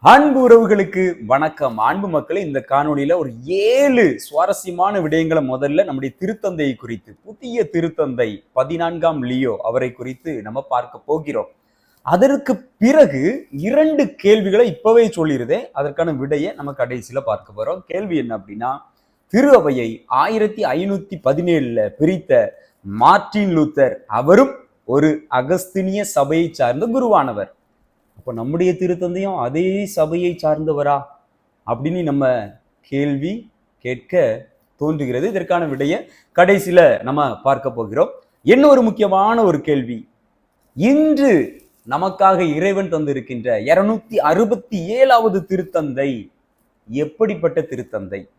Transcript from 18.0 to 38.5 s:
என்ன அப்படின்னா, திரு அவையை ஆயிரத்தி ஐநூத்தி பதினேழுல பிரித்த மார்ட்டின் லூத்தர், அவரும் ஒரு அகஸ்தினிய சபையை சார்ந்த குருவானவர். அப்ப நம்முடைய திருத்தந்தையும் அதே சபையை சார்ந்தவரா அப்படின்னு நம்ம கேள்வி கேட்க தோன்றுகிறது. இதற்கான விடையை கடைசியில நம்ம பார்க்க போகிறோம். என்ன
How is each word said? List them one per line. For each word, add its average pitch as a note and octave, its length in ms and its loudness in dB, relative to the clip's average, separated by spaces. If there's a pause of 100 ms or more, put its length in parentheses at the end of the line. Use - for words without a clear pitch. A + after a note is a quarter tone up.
என்ன A#2+ 200 -4
அப்படின்னா, G#2+ 360 -8 (560)
திரு C4+ 260 4
அவையை B2+ 520 0
ஆயிரத்தி G#3+ 580 -2
ஐநூத்தி F3 600 -4
பதினேழுல C3+ 640 0
பிரித்த D3+ 540 0 (420)
மார்ட்டின் E3+ 720 2
லூத்தர், D3+ 400 2 (100)
அவரும் E3+ 500 4 (280)
ஒரு D3+ 460 0
அகஸ்தினிய F#3 720 -4
சபையை E3 520 -2
சார்ந்த C3+ 340 -2
குருவானவர். F#3 640 -2 (640)
அப்ப - 180 -14
நம்முடைய D#3 400 -2
திருத்தந்தையும் F3+ 680 -4
அதே F3+ 460 -2
சபையை F3 460 -2
சார்ந்தவரா D3+ 640 -2 (720)
அப்படின்னு D3 360 -4
நம்ம C#3 220 -2 (560)
கேள்வி C#3+ 500 -4 (540)
கேட்க B2 280 -10 (680)
தோன்றுகிறது. C#3+ 480 -2
இதற்கான F3 380 -2
விடையை C#3+ 320 -2 (380)
கடைசியில F3 680 4
நம்ம C3 340 -2
பார்க்க C3+ 340 -2
போகிறோம். A#2 400 -2 (360)
என்ன C4 220 6